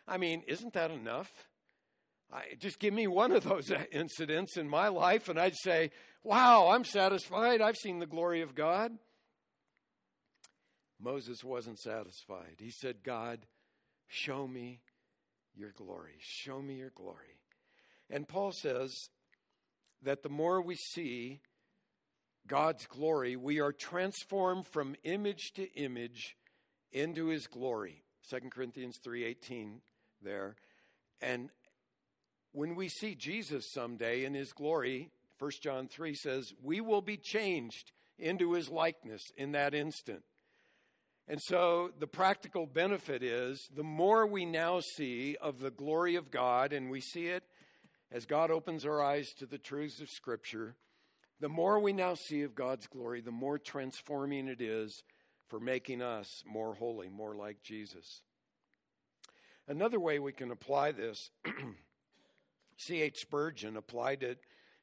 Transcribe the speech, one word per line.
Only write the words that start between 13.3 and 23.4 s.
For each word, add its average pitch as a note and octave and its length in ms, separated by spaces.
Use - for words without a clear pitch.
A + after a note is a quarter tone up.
show C#3 420
me B2 320
your G2+ 180
glory. F#2 480
Show C3+ 420
me C#3 140
your C3 120
glory." - 520
And D3 180
Paul F#3+ 260
says C3 580
that C#3 220
the D3 80
more E3+ 320
we F3 140
see C3 680
God's D3+ 400
glory, C3+ 500
we C#3+ 240